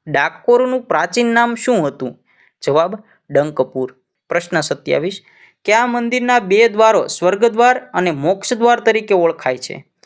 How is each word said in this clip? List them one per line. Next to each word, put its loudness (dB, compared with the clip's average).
ડાકોરનું 0
પ્રાચીન -2
નામ 0
શું -2
હતું? -8
જવાબ 2
ડંકપુર. -2
પ્રશ્ન -2
સત્યાવીસ, -4
કયા 2
મંદિરના -2
બે 2
દ્વારો 4
સ્વર્ગદ્વાર 0
અને 0
મોક્ષદ્વાર 0
તરીકે 0
ઓળખાય -2
છે? -12